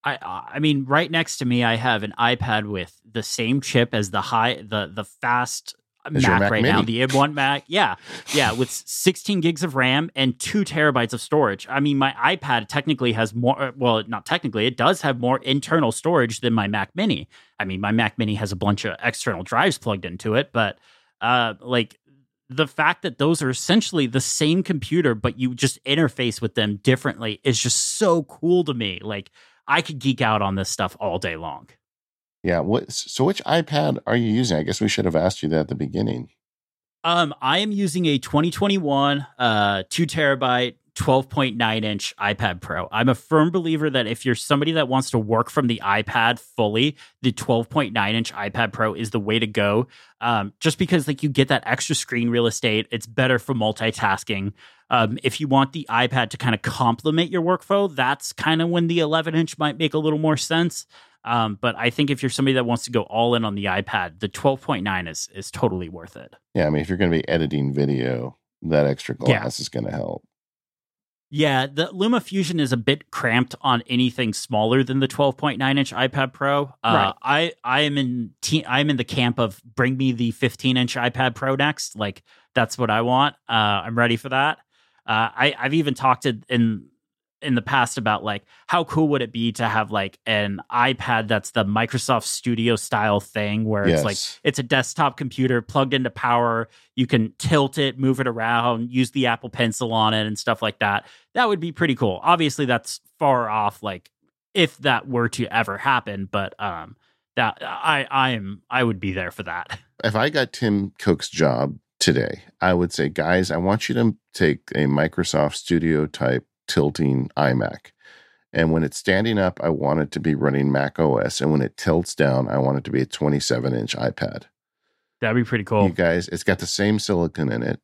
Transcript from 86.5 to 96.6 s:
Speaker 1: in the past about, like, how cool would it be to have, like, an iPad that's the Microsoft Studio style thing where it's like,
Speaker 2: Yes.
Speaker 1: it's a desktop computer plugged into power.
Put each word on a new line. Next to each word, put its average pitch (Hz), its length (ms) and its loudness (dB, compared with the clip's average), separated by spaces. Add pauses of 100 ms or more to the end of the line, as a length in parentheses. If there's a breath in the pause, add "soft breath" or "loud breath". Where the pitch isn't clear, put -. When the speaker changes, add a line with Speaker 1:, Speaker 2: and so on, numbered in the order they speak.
Speaker 1:
in 135 160 0
the 117 60 2
past 127 360 0
about, 107 240 0
like, 101 220 -6 (240 soft breath)
how 170 160 0
cool 156 240 0
would 143 120 2
it 117 120 -6
be 117 180 0
to 113 160 -4
have, 110 240 0
like, 98 260 -4 (100)
an 104 340 0 (100)
iPad 120 560 0
that's 107 240 0
the 110 140 2
Microsoft 113 580 0
Studio 117 540 0
style 107 420 0
thing 107 460 -4
where 107 180 0
it's 82 220 2
like, 104 80 0
Speaker 2:
Yes. - 320 -8
Speaker 1:
it's 151 160 -2
a - 20 -4
desktop 135 540 0
computer 127 440 0
plugged 135 320 -2
into 131 160 -2
power. 117 600 0 (260 soft breath)